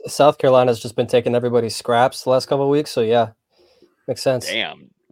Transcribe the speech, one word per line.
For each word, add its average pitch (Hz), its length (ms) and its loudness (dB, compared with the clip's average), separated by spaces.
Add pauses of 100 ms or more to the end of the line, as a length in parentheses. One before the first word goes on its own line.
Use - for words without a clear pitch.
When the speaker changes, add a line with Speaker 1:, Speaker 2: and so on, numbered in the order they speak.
Speaker 1:
South 147 300 4
Carolina's 123 440 2
just 120 160 -10
been 120 100 -2
taking 120 260 0
everybody's 120 440 -2
scraps 120 460 0
the 131 80 0
last 127 160 0
couple 139 180 0
of 139 40 2
weeks, 147 220 0
so - 80 -4
yeah, 113 300 2 (760)
makes 123 140 -8
sense. 127 260 -2
Speaker 2:
Damn. 90 420 -8 (220)